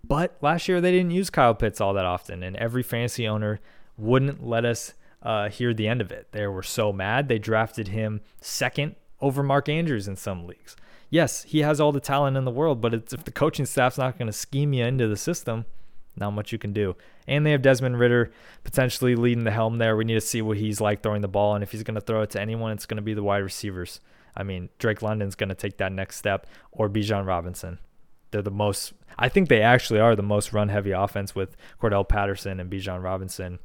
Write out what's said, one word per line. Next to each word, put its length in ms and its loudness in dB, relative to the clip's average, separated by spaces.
But 380 0
last 280 0
year, 120 4
they 100 4
didn't 220 4
use 180 0
Kyle 240 6
Pitts 260 -2
all 140 2
that 100 0
often, 380 -4
and 140 -8
every 260 -2
fantasy 460 -4
owner 320 -2
wouldn't 480 2
let 200 0
us, 300 -2
uh, 280 -2
hear 220 0
the 140 0
end 140 0
of 100 -4
it. 220 -16
They 160 -4
were 160 -6
so 280 0
mad. 360 -2
They 100 2
drafted 500 0
him 340 -4
second 560 -4
over 240 0
Mark 240 2
Andrews 400 -2
in 80 -8
some 320 -8
leagues. 260 -20
Yes, 340 2
he 160 0
has 200 2
all 100 6
the 100 0
talent 360 0
in 80 0
the 60 -2
world, 300 0
but 120 2
it's, 220 -4
if 100 -12
the 60 -10
coaching 360 0
staff's 300 2
not 220 -2
gonna 140 -4
scheme 400 -2
you 120 2
into 240 2
the 80 0
system, 480 -4
not 160 -4
much 200 -6
you 60 -6
can 140 -6
do. 240 0
And 200 2
they 60 6
have 100 4
Desmond 360 4
Ridder 340 6
potentially 500 2
leading 300 2
the 80 2
helm 260 0
there. 180 2
We 80 2
need 100 0
to 60 4
see 220 -4
what 160 0
he's 220 -2
like 220 2
throwing 200 0
the 60 -4
ball, 260 2
and 80 -2
if 100 -8
he's 100 -8
gonna 180 -6
throw 220 -2
it 80 -4
to 100 -4
anyone, 320 -4
it's 140 -8
gonna 140 -6
be 140 -4
the 80 -4
wide 160 2
receivers. 640 -6
I 60 -6
mean, 260 -6
Drake 220 0
London's 340 -2
gonna 200 -4
take 240 -8
that 140 -2
next 240 -8
step, 300 -2
or 200 -2
Bijan 360 0
Robinson. 520 -4
They're 120 -2
the 80 -2
most, 420 0
I 100 4
think 200 4
they 140 6
actually 380 6
are 140 8
the 80 0
most 300 0
run-heavy 400 0
offense 420 -2
with 220 -4
Cordell 280 2
Patterson 520 0
and 100 -8
Bijan 320 -6
Robinson 600 -6